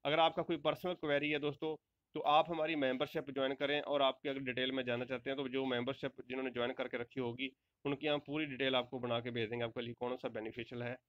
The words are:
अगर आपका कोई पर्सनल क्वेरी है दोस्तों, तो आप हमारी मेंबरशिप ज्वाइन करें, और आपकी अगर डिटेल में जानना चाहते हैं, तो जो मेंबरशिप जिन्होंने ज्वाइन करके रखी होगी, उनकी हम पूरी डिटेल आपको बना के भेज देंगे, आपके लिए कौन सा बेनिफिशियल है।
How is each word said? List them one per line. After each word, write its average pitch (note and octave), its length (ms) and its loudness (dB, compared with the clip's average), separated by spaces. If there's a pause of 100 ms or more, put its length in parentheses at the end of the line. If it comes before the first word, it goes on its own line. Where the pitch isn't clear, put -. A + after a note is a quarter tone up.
अगर D3 160 4
आपका E3 220 4
कोई E3 140 0
पर्सनल D3+ 360 0
क्वेरी D3 380 0
है D3 80 0
दोस्तों, D3 380 -2 (380)
तो D#3 60 -4
आप D3+ 300 6
हमारी D#3+ 260 0
मेंबरशिप C#3+ 540 0
ज्वाइन C3+ 240 0
करें, C#3+ 260 0
और C#3+ 220 2
आपकी C3+ 260 2
अगर C3+ 120 -2
डिटेल C3 320 -2
में C3 120 0
जानना B2 200 0
चाहते B2+ 260 -4
हैं, C3+ 60 -2
तो C3+ 120 -4
जो C3+ 180 0
मेंबरशिप B2+ 460 -2 (160)
जिन्होंने C3 220 -2
ज्वाइन A#2+ 220 0
करके B2+ 260 -4
रखी A#2+ 220 -6
होगी, B2+ 300 -2 (340)
उनकी C#3+ 220 -2
हम D3 120 2
पूरी D3 280 -2
डिटेल C3 300 0
आपको B2 220 0
बना A#2+ 220 0
के A#2+ 100 -6
भेज A2+ 200 -2
देंगे, A#2+ 140 0
आपके A#2 180 -4
लिए A#2 120 -6
कौन B2 220 -4
सा C3 120 -6
बेनिफिशियल A2+ 540 -6
है। B2 140 -6 (120)